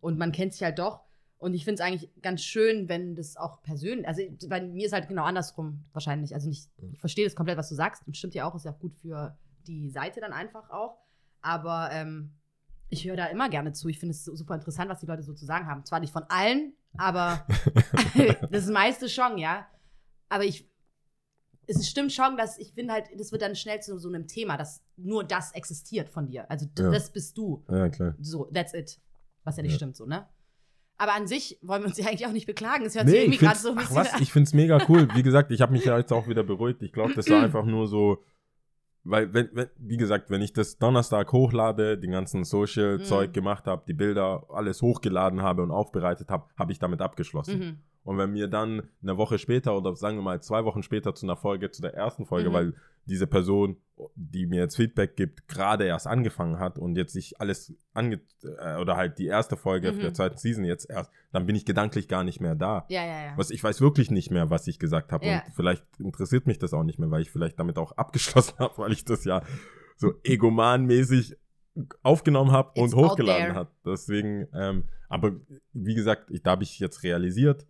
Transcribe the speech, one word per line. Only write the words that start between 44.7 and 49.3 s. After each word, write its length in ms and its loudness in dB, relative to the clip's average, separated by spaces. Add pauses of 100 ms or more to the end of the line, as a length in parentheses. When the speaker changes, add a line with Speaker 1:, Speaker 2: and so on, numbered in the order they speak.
Speaker 2:
hochgeladen 600 2
habe 220 2
und 80 -2
aufbereitet 580 -2
hab, 280 -6
hab 120 -4
ich 100 -6
damit 200 -2
abgeschlossen. 600 -6
Speaker 1:
Mhm. 180 -8 (260)
Speaker 2:
Und 140 -4
wenn 160 0
mir 140 -2
dann 360 -2 (180)
eine 160 -2
Woche 200 0